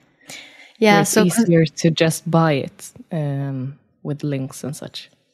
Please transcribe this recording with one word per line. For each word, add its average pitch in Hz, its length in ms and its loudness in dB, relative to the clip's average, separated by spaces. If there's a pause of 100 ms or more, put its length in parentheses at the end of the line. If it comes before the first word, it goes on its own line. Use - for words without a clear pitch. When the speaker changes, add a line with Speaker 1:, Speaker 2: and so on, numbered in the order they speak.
(800)
Speaker 1:
Yeah, 214 140 4
Speaker 2:
where 202 80 6
it's 196 100 0
Speaker 1:
so 220 100 4
con- 185 60 4
Speaker 2:
easier 170 380 4
to - 260 0
just 160 340 0
buy 165 280 2
it, - 380 -8 (200)
um, 139 680 -6 (260)
with 147 200 -8
links 135 400 -6
and 151 120 -8
such. - 340 -16 (240)